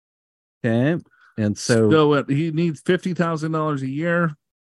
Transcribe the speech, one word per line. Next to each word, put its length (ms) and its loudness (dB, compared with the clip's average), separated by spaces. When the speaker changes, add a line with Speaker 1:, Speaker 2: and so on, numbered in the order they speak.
Speaker 1:
Okay. 360 0
And 200 0
so 340 2
Speaker 2:
So, 220 4
uh, 140 0
he 240 -2
needs 300 -2
fifty 320 -2
thousand 380 -4
dollars 320 -2
a 60 -6
year. 440 -2